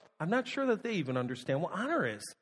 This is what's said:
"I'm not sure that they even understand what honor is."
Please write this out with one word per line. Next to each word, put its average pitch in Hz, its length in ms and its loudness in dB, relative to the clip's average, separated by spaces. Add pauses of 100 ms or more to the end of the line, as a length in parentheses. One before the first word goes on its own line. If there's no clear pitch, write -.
(200)
"I'm 160 120 0
not 247 160 2
sure 277 180 0
that 226 160 4
they 233 120 -2
even 131 220 0
understand 127 460 0
what 175 120 -2
honor 247 340 0
is." 107 160 -4 (180)